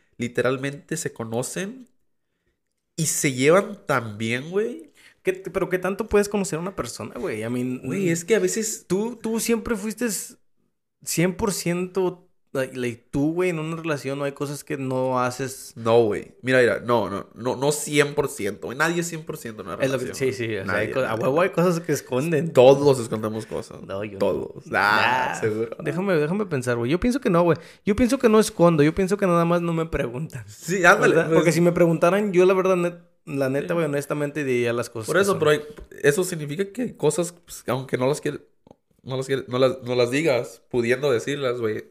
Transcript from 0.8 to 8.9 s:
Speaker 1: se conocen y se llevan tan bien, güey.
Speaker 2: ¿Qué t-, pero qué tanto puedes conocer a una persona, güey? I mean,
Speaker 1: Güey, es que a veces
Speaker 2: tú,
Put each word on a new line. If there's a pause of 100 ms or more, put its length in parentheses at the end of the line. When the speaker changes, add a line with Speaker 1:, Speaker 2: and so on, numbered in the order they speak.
Speaker 1:
se
conocen (1080)
y
se
llevan
tan
bien,
güey. (320)
Speaker 2:
¿Qué
t-,
pero
qué
tanto
puedes
conocer
a
una
persona,
güey?
I
mean,
Speaker 1:
Güey,
es
que
a
veces
Speaker 2:
tú,